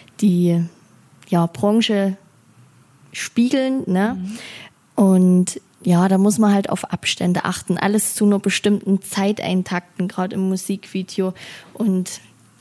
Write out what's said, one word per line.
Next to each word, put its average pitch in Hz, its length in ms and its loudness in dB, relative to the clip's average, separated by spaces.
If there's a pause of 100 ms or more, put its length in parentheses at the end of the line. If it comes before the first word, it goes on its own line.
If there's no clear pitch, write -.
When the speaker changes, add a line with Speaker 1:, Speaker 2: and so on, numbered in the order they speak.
(200)
Speaker 1:
die, 175 420 2 (680)
ja, 170 160 2
Branche 202 720 0 (920)
spiegeln, 262 760 -2
ne? 190 320 0
Speaker 2:
Mhm. 202 200 -10 (560)
Speaker 1:
Und 185 680 4 (240)
ja, 175 240 4
da 190 100 2
muss 202 200 2
man 208 160 4
halt 196 160 0
auf - 220 -6
Abstände - 520 -2
achten, - 320 -4
alles 208 380 0
zu 220 100 0
einer 202 140 4
bestimmten 196 640 0
Zeit 202 380 -2
eintakten, 180 680 -4
gerade 185 300 -6
im 190 120 -2
Musikvideo. 190 880 -4 (400)
Und 185 460 -2 (400)